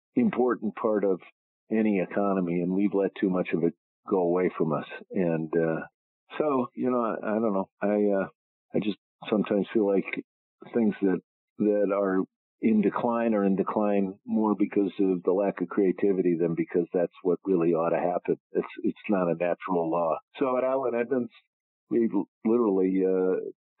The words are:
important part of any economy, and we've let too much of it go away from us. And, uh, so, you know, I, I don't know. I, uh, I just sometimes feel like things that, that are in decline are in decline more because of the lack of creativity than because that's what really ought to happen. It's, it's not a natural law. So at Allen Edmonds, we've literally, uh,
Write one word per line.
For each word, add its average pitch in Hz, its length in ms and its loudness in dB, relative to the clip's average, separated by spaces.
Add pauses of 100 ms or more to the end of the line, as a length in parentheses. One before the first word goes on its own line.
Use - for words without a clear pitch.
(160)
important 117 580 0
part 107 300 0
of 95 160 0 (500)
any 107 300 2
economy, 92 600 0
and 90 120 -2
we've 98 220 0
let 98 200 0
too 98 160 0
much 90 220 -2
of 80 100 0
it 85 120 0 (340)
go 98 100 2
away 90 400 2
from 78 140 0
us. 71 140 -4 (260)
And, 82 440 -2
uh, 80 300 -2 (500)
so, 139 380 0
you 123 160 -4
know, 123 100 0
I, 104 360 -2
I - 20 0
don't 113 160 0
know. 95 140 -2 (120)
I, 104 420 2
uh, 85 60 -6 (460)
I - 60 0
just 101 180 -4 (300)
sometimes 101 440 0
feel 107 140 2
like 98 180 0 (680)
things 110 300 2
that, 92 180 2 (380)
that 104 360 2
are 95 300 0 (380)
in 110 180 4
decline 117 540 0
are 101 100 2
in 98 120 2
decline 101 580 0 (120)
more 110 320 2
because 101 420 0
of 95 240 0
the 92 80 2
lack 98 280 0
of 87 80 -4
creativity 92 720 2
than 85 140 0
because 85 400 0
that's 87 180 0 (100)
what 87 220 0
really 85 280 2
ought 82 180 2
to 80 80 2
happen. 87 380 -2 (160)
It's, 92 140 -2 (160)
it's 101 160 -2 (100)
not 92 200 2
a 82 60 0
natural 85 560 -2
law. 82 260 0 (220)
So 127 180 0
at 123 80 0
Allen 131 300 -2
Edmonds, 120 360 -2 (600)
we've 113 240 2 (300)
literally, 95 600 2
uh, 92 340 0 (400)